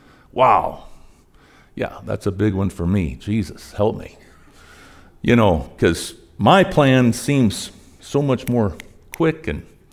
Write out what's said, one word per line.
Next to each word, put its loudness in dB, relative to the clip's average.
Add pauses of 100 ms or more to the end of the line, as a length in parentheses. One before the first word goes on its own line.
(320)
Wow. 0 (920)
Yeah, -8
that's -8
a -2
big -2
one -2
for -6
me. -2
Jesus, -8
help -2
me. -16 (1040)
You 2
know, 2
'cause -2 (240)
my 6
plan 2
seems -2 (300)
so -2
much -2
more 0 (400)
quick -2
and -8 (300)